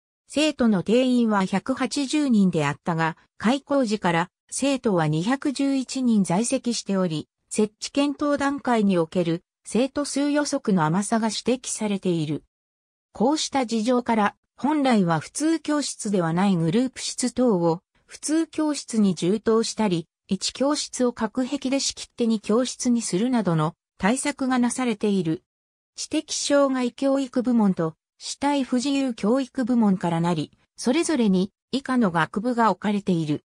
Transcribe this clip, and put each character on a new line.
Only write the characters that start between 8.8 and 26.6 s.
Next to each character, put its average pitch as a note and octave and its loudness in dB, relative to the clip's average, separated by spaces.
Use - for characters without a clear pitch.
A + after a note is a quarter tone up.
に G3 4
お D#3+ 2
け F3+ -2
る E3+ -2
生 C4 0
徒 D4 -4
数 C#4+ -2
予 D4 2
測 C4+ -2
の E3 4
甘 F3 2
さ A3+ -2
が A3 0
指 A#3+ -2
摘 - -12
さ - -4
れ G3+ -2
て F#3+ -2
い E3 0
る。 C#3+ -4
こ C4 2
う D#4 0
し - -6
た C4 -2
事 A3 -2
情 B3 2
か A#3 0
ら、 G#3+ 0
本 D4 0
来 A3+ 4
は E3 2
普 - -10
通 D#4 0
教 D4 -2
室 - -8
で G3 0
は E3 0
な F#3+ 2
い G3 4
グ E3 2
ル A3+ 2
ー C4 0
プ - -18
室 - -4
等 B3 2
を E3+ 0
普 - -20
通 D#4 -2
教 D4+ -2
室 - -6
に G3 4
充 F#3 0
当 A3+ 2
し - -4
た G#3+ 0
り、 F3 -2
一 - -4
教 C#4+ 0
室 - -4
を A#3+ 0
隔 A3+ -4
壁 C4 -6
で C4+ 0
仕 - -4
切 - -16
っ - -18
て A#3+ -2
二 A3 0
教 A#3+ 0
室 - -4
に A#3 0
す - -2
る A#3+ 0
な A#3+ 0
ど F3 0
の D#3 -2
対 A3 0
策 C#4 -4
が C4 0
な A#3+ 2
さ C4 -4
れ A#3 -2
て G#3+ -2
い F#3+ 0
る。 D#3+ -4
知 - -12
的 - -6
障 C#4 2